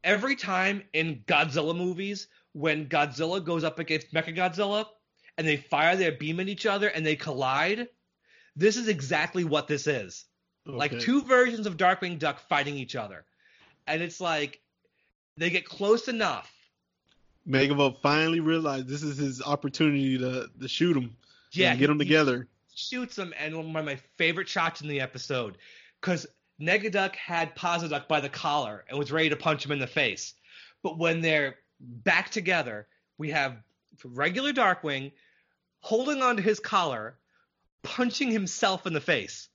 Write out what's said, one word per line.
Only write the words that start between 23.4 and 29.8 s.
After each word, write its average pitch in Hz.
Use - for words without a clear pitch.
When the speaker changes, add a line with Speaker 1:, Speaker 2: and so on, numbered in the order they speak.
Speaker 1:
one 160
of 156
my 139
favorite 170
shots 165
in 147
the 143
episode, 127
'cause 175
Negaduck 190
had 165
Posiduck 165
by 151
the 139
collar 131
and 135
was 143
ready 160
to 147
punch 147
him 143
in 143
the 127